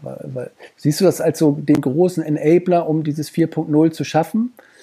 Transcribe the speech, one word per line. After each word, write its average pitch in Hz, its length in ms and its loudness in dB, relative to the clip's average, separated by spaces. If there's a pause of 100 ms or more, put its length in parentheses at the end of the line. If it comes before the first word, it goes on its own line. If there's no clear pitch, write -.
Weil, - 320 -14
weil, 123 180 -12 (240)
siehst 151 260 -2
du 190 40 4
das 165 160 2
als 131 180 0
so 147 200 2
den 143 220 2
großen 160 420 0
Enabler, 165 640 2
um 156 160 -2
dieses 147 260 -6
vier 165 180 0
Punkt 160 240 -6
null 156 200 4
zu 151 120 -6
schaffen? 214 500 -2 (300)